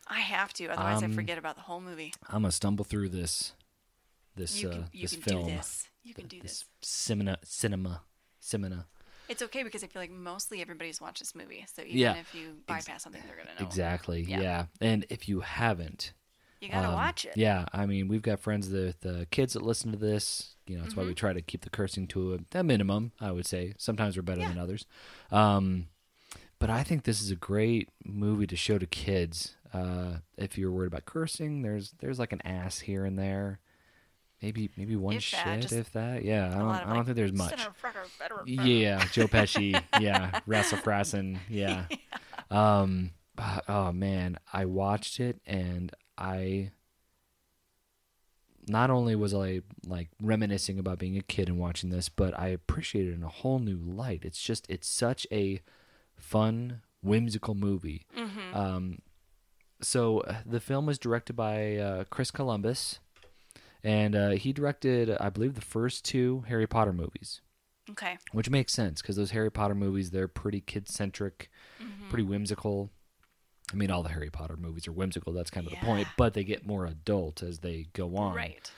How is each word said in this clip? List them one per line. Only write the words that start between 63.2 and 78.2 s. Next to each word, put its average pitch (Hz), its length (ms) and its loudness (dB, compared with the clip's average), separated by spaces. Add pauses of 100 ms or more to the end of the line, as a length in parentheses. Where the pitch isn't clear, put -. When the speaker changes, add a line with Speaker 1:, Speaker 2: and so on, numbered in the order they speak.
Speaker 2:
and, 107 320 4
uh, 101 160 6
he 131 220 2
directed, 135 560 2 (100)
I 101 100 2
believe, 113 260 0
the 110 60 -6
first 117 440 -2
two 127 420 2
Harry 113 200 4
Potter 107 260 4
movies. - 480 -6 (480)
Speaker 1:
Okay. 185 300 -6 (140)
Speaker 2:
Which 110 180 0
makes 135 220 2
sense, 95 280 0
'cause 98 140 -4
those 98 160 0
Harry 110 180 2
Potter 104 240 0
movies, 98 380 0
they're 92 160 0
pretty 101 340 -4
kid-centric, - 880 -6 (320)
Speaker 1:
Mm-hmm. 202 280 -14
Speaker 2:
pretty 117 140 2
whimsical. 101 680 0 (800)
I 92 40 -8
mean, 98 160 2
all 87 120 2
the 82 60 -2
Harry 78 220 -2
Potter 78 260 -6
movies 82 300 -6
are 85 40 -8
whimsical. 87 400 -2
That's 87 200 -4
kind 90 140 -4
of 85 60 -6
the - 80 -8
point, 104 280 2
Speaker 1:
Yeah. - 100 -12
Speaker 2:
but 117 160 6
they 104 100 0
get 101 220 -4
more 98 200 -2
adult 82 580 -2
as 85 160 -8
they 82 240 -6 (100)
go 90 240 -4
on. 98 180 0